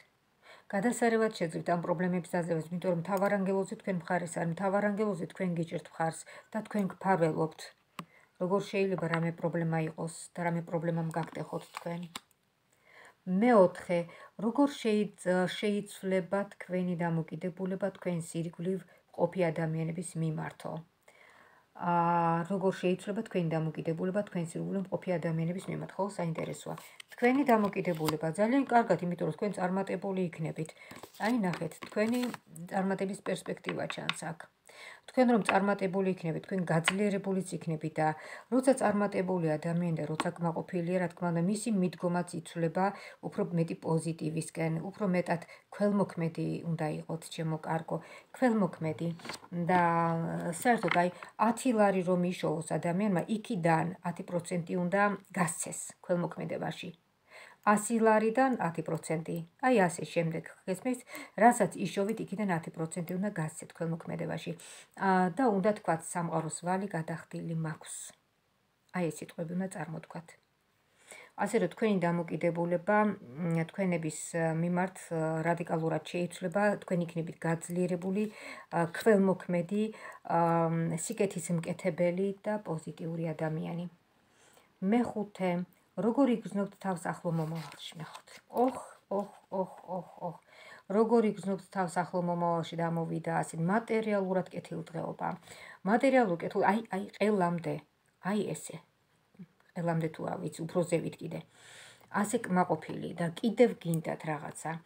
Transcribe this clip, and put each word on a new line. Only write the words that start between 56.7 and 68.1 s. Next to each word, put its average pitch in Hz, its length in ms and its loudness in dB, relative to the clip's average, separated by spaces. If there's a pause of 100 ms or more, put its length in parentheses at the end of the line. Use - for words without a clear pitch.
ასი 214 400 2
ლარიდან 220 580 4
ათი 165 240 -2
პროცენტი. 160 540 -4 (240)
აი, 254 180 4
ასე 175 260 4
შემდეგ. 165 440 -2 (140)
გესმის? 247 380 -4 (340)
რასაც 208 440 6
იშოვით, 196 400 0
იქიდან 190 320 -4
ათი 165 240 -2
პროცენტი 165 400 -6
უნდა 190 160 -2
გასცეთ 160 400 -6
ქველმოქმედებაში. 165 800 -6 (440)
ა, 185 340 4
და 262 160 2
უნდა 202 280 4
თქვათ, 170 280 -2
„სამყაროს 165 640 -2
ვალი 190 260 0
გადახდილი 165 640 -6
მაქვს“. - 640 -8 (760)